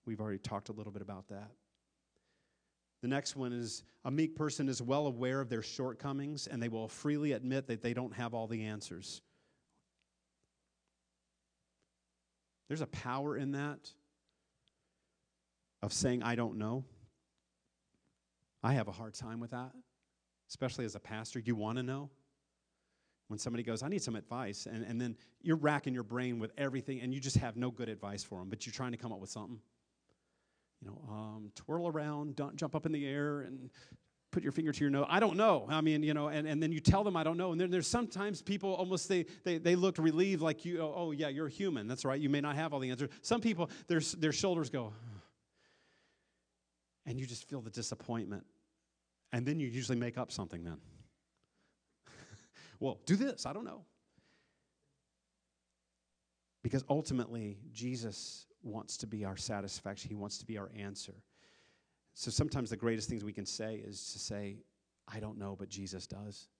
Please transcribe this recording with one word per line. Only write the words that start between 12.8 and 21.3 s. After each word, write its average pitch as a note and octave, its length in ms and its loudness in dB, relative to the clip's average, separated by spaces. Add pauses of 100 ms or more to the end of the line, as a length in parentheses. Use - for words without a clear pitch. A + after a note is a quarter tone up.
a C#3 60 0
power C3+ 500 -2
in C#3 160 0
that C#3+ 400 -4 (1900)
of G#2 100 -2
saying, B2 300 2
"I A#2 120 2
don't A#2 220 0
know." A2+ 300 0 (1800)
I A#2 100 4
have A2 160 4
a F#2+ 40 -8
hard A2 200 -10
time A2+ 260 -8
with A#2 120 -8
that, B2+ 220 -8 (760)
especially B2 380 -2
as G#2 80 -4
a G#2 60 -8
pastor. A2 400 -6